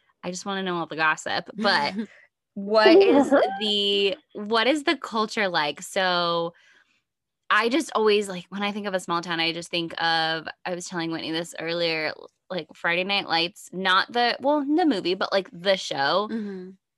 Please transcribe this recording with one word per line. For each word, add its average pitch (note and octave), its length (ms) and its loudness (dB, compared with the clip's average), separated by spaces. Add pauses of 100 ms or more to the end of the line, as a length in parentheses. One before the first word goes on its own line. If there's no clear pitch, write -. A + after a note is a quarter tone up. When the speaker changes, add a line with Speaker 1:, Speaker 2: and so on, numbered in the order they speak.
(220)
Speaker 1:
I F3+ 80 -8
just F#3 160 -10
wanna G3 160 -4
know F3+ 140 -4
all E3 100 -4
the D3+ 100 -10
gossip, D#3 540 -2 (100)
but F3+ 340 2 (120)
Speaker 2:
<laughs> - 160 -20 (320)
Speaker 1:
what A3 480 8
is C#4+ 320 6
Speaker 3:
<laughs> F#5+ 260 4
Speaker 1:
the, G3+ 560 0 (180)
what A3 320 0
is C#4+ 180 0
the E4+ 120 0
culture G#3+ 520 -2
like? D#3 340 -2
So F3 720 0 (960)
I G#3+ 180 4
just C4+ 260 0
always, G#3 340 2
like, F3+ 200 -10
when G3+ 140 -8
I G3+ 100 -2
think G#3 140 -8
of F#3+ 80 -4
a F#3 60 -2
small F3 200 -4
town, E3+ 200 -4
I E3 120 0
just E3+ 180 -10
think E3+ 220 -4 (100)
of, D#3+ 460 0 (160)
I F3+ 100 -6
was F3 140 -10
telling E3 220 -6
Whitney D#3+ 220 -6
this E3+ 280 -6
earlier, E3 520 -2 (360)
like, F3+ 260 -8
Friday F3 300 -2
Night G3+ 240 -2
Lights, E3 440 -4
not F#3+ 400 0
the, A#3+ 280 0
well, D4 240 2
the D#4 220 2
movie, F#3 280 2
but, G3+ 180 -4
like, F#3+ 200 0
the F#3 240 0
show. E3+ 540 -2
Speaker 2:
Mm-hmm. G3 400 -8 (280)